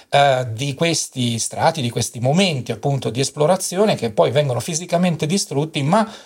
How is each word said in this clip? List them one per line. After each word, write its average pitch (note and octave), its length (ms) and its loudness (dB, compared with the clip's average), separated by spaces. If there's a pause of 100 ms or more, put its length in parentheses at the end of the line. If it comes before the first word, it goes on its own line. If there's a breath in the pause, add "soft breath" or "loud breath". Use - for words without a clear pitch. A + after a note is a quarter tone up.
eh, C3+ 420 4
di C3 240 -4
questi C3 640 -2
strati, B2 420 0
di A#2+ 80 -2
questi A#2+ 300 -4
momenti C#3 520 0
appunto C3 380 -2
di A2+ 100 -4
esplorazione F3+ 760 0
che A#3 160 -4
poi E3 180 2
vengono B2+ 300 0
fisicamente E3+ 680 0
distrutti, D3+ 560 -2
ma G3+ 260 2 (180 loud breath)